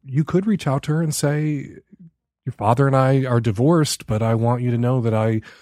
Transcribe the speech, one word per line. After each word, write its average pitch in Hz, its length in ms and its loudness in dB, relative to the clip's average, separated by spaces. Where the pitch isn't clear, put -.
you 139 180 -2
could 185 220 0
reach 208 220 -2
out 139 160 -2
to 151 100 -4
her 160 80 0
and 156 140 -2
say, 151 640 -4
"Your 127 80 -8
father 120 320 2
and 135 100 2
I 135 300 4
are 120 160 2
divorced, 135 640 0
but 107 160 -2
I 113 140 0
want 120 260 0
you 123 80 -2
to 120 80 0
know 123 240 0
that 113 140 0
I 110 260 0